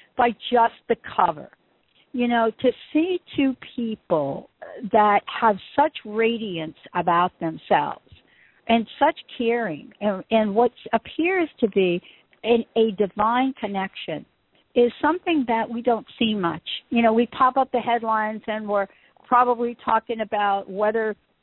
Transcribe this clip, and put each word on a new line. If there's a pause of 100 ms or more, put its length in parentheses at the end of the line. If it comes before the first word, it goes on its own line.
(180)
by (200)
just (120)
the (200)
cover. (640)
You
know, (100)
to (220)
see (160)
two (200)
people (420)
that
have (180)
such
radiance (160)
about
themselves (600)
and (120)
such (220)
caring (100)
and,
and
what (220)
appears (100)
to
be (420)
an, (120)
a
divine
connection (500)
is (100)
something
that
we
don't (140)
see
much. (280)
You
know,
we
pop
up
the
headlines
and
we're (400)
probably
talking
about
whether, (280)